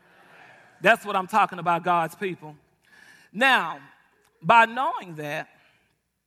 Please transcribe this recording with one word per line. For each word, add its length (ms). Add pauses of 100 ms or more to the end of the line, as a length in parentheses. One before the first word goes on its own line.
(840)
That's 240
what 100
I'm 120
talking 300
about, 240
God's 320
people. 420 (760)
Now, 480 (600)
by 240
knowing 480
that, 340 (800)